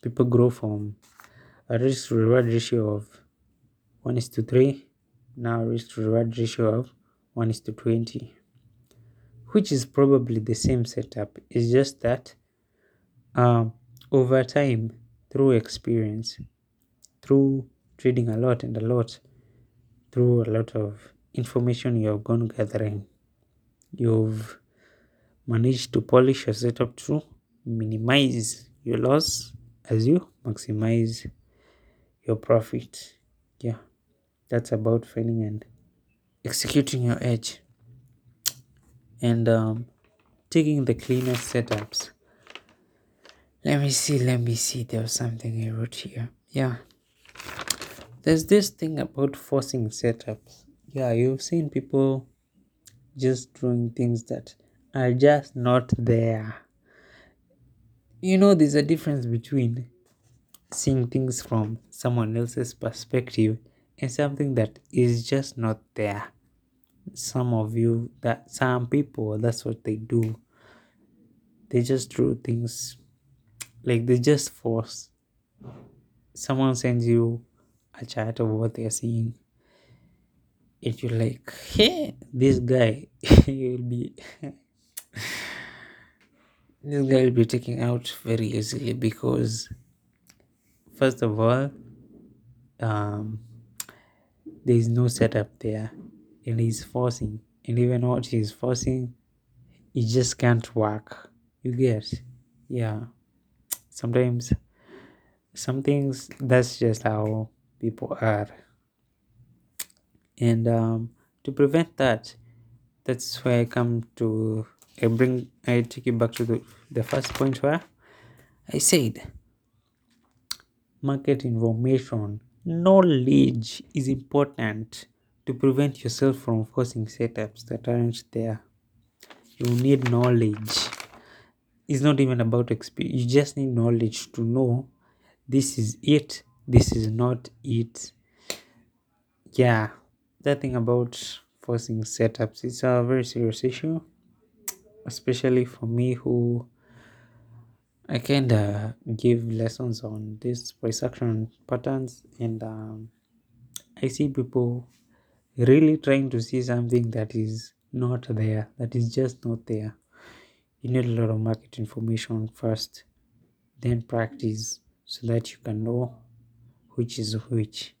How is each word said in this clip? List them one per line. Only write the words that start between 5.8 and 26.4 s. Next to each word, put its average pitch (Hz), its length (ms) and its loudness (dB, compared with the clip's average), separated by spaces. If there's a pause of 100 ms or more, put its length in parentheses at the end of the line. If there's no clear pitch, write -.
to 113 80 -4
reward 113 360 0
ratio 113 420 0
of 127 100 -8 (440)
one 113 160 0
is 110 100 -4
to - 120 -10
twenty. 117 640 -4 (1160)
Which 208 180 2
is 131 140 0
probably 123 560 4
the 110 140 -2
same 123 300 2
setup. - 540 -8 (120)
It's 117 200 2
just 135 300 2
that, 123 340 -4 (1000)
um, 117 380 4 (380)
over 131 340 4
time, 123 480 0 (380)
through 135 220 4
experience, 113 880 -2 (840)
through 135 440 4 (300)
trading 123 320 2
a 110 80 -2
lot 120 260 2
and 123 140 -6
a 107 40 -4
lot, 117 400 -2 (920)
through 123 320 4
a 110 80 -2
lot 113 240 -2
of 107 380 -6 (220)
information 123 640 0
you 110 120 2
have 107 160 -2
gone 117 240 0
gathering, 104 580 -4 (840)
you've 110 680 0 (880)
managed 120 460 0
to 113 80 4
polish 131 460 4